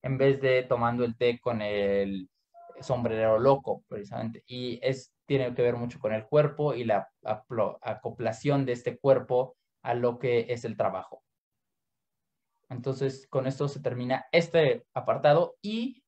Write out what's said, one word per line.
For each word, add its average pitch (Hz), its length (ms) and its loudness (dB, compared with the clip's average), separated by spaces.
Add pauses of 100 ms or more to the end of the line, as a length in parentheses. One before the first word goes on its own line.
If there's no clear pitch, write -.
en 135 160 -4
vez 135 220 4
de 131 240 2
tomando 120 400 0
el 117 120 -4
té 120 220 0
con 117 240 -2
el 98 640 0 (520)
sombrero 113 580 0
loco, 131 500 2
precisamente. 113 580 -10
Y 123 360 -8
es, 131 300 -4 (140)
tiene 127 280 0
que 123 80 0
ver 120 140 2
mucho 120 220 -6
con 107 140 -2
el 110 140 -4
cuerpo 147 480 2
y 120 100 -6
la 104 240 0 (160)
aplo-, 107 580 -4
acoplación 123 840 -2
de 123 60 -2
este 120 260 -6
cuerpo 127 580 2 (260)
a 123 120 -2
lo 120 240 0
que 120 300 0
es 120 160 -6
el 110 120 -8
trabajo. 95 460 -4 (1500)
Entonces, 131 600 -6
con 127 160 -2
esto 143 220 -4
se 147 120 -8
termina 123 520 -4
este 160 600 2
apartado 147 680 2
y 226 460 -6